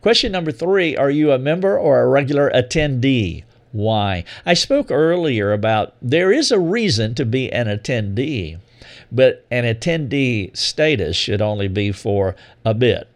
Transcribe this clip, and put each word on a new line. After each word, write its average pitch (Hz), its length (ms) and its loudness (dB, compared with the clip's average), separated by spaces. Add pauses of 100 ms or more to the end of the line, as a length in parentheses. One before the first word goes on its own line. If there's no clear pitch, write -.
Question 233 300 2
number 170 200 -4
three, 175 460 0
are 139 140 2
you 151 200 2
a 131 60 4
member 180 400 0
or 147 240 4
a 123 60 2
regular 143 420 2
attendee? 127 920 0 (280)
Why? 101 520 -2 (240)
I 175 80 2
spoke 277 340 -2
earlier 147 640 2
about 110 480 0
there 165 300 2
is 277 200 2
a 220 80 4
reason 165 540 0
to 127 120 -2
be 127 260 -2
an 117 160 -2
attendee, 104 920 -4 (520)
but 127 420 4
an 120 120 0
attendee 120 920 -2
status 120 600 0
should - 260 -2
only 104 280 -2
be 101 240 -2
for 98 420 -2 (300)
a 113 80 0
bit 110 420 0